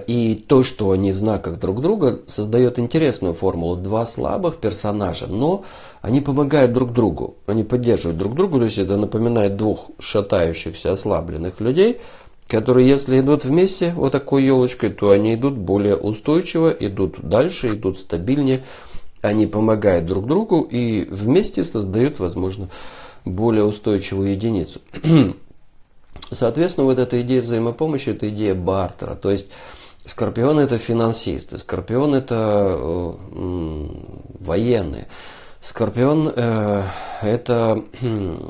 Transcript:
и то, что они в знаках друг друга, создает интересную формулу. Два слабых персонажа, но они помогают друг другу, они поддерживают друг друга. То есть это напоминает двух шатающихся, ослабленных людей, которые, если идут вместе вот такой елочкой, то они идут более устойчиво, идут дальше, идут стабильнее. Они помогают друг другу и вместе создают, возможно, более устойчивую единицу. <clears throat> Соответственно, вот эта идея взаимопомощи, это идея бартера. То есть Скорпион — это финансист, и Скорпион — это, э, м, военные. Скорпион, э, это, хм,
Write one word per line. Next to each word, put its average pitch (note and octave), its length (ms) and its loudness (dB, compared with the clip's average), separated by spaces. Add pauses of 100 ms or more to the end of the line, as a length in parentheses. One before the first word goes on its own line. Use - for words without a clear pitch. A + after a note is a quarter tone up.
и A#2 300 0
то, C3 280 4
что G2+ 280 0
они F#2+ 200 2
в F#2+ 60 -2
знаках G2 420 -2
друг G2 220 -2
друга, E3 460 0
создает A#2+ 520 0
интересную A#2+ 540 0
формулу. E2+ 420 -2
Два G2 300 -2
слабых D3+ 520 -4
персонажа, G2+ 680 -2
но D3 360 0 (380)
они B2+ 200 2
помогают C#3 520 4
друг B2+ 200 0
другу, A2 420 0 (100)
они G#2+ 180 0
поддерживают G#2+ 540 0
друг G2 180 -2
друга. E3+ 240 2
То A#2 60 4
есть G#2+ 120 0
это G2 200 2
напоминает G#2+ 600 2
двух G#2+ 300 -2 (120)
шатающихся, F2 920 0
ослабленных E2+ 680 -4
людей, F3 400 2 (480)
которые, B2+ 400 6
если C3+ 320 4
идут C#3 240 4
вместе E3+ 520 2
вот C3+ 160 0
такой C#3 320 2
елочкой, B2+ 480 2
то G2+ 200 4
они G#2 240 6
идут C3 220 -2
более G2+ 380 2
устойчиво, E3 720 0
идут G2 520 -2
дальше, B2+ 480 0
идут G2 300 -2
стабильнее. C3 640 0 (580)
Они G#2+ 260 2
помогают G#2+ 580 2
друг F#2+ 220 -2
другу F3+ 340 2
и A#2 420 -2
вместе C3 640 0
создают, A2 540 -2
возможно, F#2 500 -4 (560)
более G#2+ 400 2
устойчивую G2 640 -2
единицу. G2+ 480 -2 (240)
<clears throat> D3+ 320 6 (960)
Соответственно, C#3 540 0
вот C3 140 2
эта B2 220 0
идея B2 200 2
взаимопомощи, A#2+ 680 -2
это G#2+ 200 -4
идея G#2 240 -2
бартера. F#2 640 -4
То G2 160 -2
есть G2 160 -2 (580)
Скорпион — A#2 540 0
это B2 180 4
финансист, A2+ 760 -2
и - 40 -10
Скорпион — A#2+ 580 -2
это, G#2+ 600 0
э, E2+ 360 -4 (220)
м, E2 680 -6 (340)
военные. F2+ 680 -2 (540)
Скорпион, C3 760 0
э, G#2+ 480 0 (380)
это, A2+ 600 0 (180)
хм, G#2 480 -4